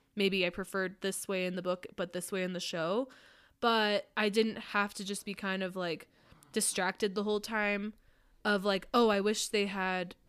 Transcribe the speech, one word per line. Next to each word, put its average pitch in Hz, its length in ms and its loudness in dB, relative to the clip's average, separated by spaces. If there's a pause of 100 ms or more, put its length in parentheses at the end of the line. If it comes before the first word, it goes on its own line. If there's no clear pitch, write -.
(160)
maybe 196 280 4
I 175 60 2
preferred 190 520 -4
this - 260 -4
way 185 180 0
in 180 100 -4
the 180 60 -4
book, 180 240 -2 (100)
but 196 180 -4
this 180 180 -6
way 190 100 -2
in 185 120 -2
the 175 60 -4
show. 180 500 -2 (500)
But 214 580 2
I 214 120 2
didn't 220 280 2
have 208 380 -2
to 196 100 -10
just 196 200 -6
be 202 100 -6
kind 190 260 -4
of, 185 140 -4
like, 175 320 -4 (460)
distracted 196 600 0
the 202 100 -2
whole 208 180 0
time 208 520 0 (520)
of, 208 180 4
like, 196 300 0
"Oh, 240 160 6
I 202 120 4
wish 208 280 0
they 202 160 2
had 185 500 -2 (140)